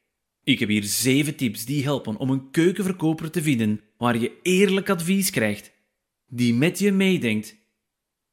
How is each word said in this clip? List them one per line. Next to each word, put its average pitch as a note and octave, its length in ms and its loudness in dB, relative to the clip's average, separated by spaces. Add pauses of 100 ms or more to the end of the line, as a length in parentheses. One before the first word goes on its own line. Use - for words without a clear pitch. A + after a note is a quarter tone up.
(440)
Ik B2+ 140 2
heb A2 100 0
hier G#2 160 2
zeven C3 520 0
tips A2 280 -4
die C#3 180 -2
helpen B2 340 -4
om C3 140 -2
een C3+ 200 -4
keukenverkoper E3 800 0
te E3+ 120 -4
vinden A2+ 380 0 (180)
waar A#2 200 0
je A#2 240 -4
eerlijk F#3+ 460 2
advies F#3+ 420 0
krijgt, G#2+ 420 -4 (540)
die A#2+ 280 0
met E3 240 0
je G3+ 140 2
meedenkt E3 640 0 (760)